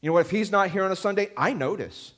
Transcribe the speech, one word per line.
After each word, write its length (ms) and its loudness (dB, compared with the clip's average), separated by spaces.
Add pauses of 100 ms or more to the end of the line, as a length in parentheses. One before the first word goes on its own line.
You 80 -2
know 40 2
what? 80 8
If 100 0
he's 180 0
not 220 2
here 120 0
on 80 0
a 40 0
Sunday, 420 -2
I 160 0
notice. 640 -6